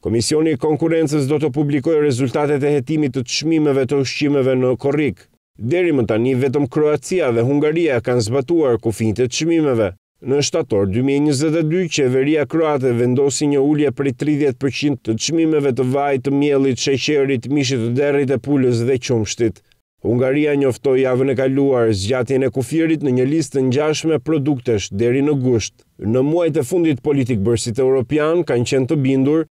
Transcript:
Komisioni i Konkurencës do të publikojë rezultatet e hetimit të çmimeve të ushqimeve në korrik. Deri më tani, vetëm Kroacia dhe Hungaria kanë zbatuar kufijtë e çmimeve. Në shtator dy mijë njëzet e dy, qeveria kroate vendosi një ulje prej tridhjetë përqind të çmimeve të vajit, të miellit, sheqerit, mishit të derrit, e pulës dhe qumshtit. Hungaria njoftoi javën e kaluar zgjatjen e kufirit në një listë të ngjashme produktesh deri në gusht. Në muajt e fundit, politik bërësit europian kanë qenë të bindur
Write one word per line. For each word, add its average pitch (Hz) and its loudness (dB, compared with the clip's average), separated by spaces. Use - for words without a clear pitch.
Komisioni 151 0
i - -8
Konkurencës 156 0
do 151 0
të 143 -2
publikojë 147 0
rezultatet 139 0
e 143 2
hetimit 147 0
të 135 -2
çmimeve 147 0
të 143 0
ushqimeve 135 0
në 127 2
korrik. 143 -2
Deri 165 0
më 123 0
tani, 117 0
vetëm 139 0
Kroacia 151 0
dhe 113 2
Hungaria 147 0
kanë 123 0
zbatuar 131 0
kufijtë 110 -2
e - -2
çmimeve. 151 0
Në 135 0
shtator 107 0
dy 113 0
mijë 139 0
njëzet 151 0
e 165 0
dy, 180 0
qeveria 139 0
kroate 147 0
vendosi 139 0
një 143 2
ulje 147 2
prej 139 -4
tridhjetë 143 0
përqind 139 -2
të 113 -2
çmimeve 151 0
të 131 0
vajit, 139 0
të 139 0
miellit, 139 2
sheqerit, 139 0
mishit 131 0
të 120 -2
derrit, 143 0
e 120 -2
pulës 127 2
dhe 135 2
qumshtit. 117 -2
Hungaria 135 0
njoftoi 135 2
javën 131 0
e 123 0
kaluar 135 2
zgjatjen 123 0
e 123 2
kufirit 151 -2
në 127 2
një 127 2
listë 156 -2
të 131 2
ngjashme 151 0
produktesh 131 -2
deri 123 2
në 147 0
gusht. - -2
Në 117 0
muajt 160 0
e 147 0
fundit, 165 0
politik 131 0
bërësit 117 0
europian 147 2
kanë 123 -2
qenë 131 0
të 160 0
bindur 135 2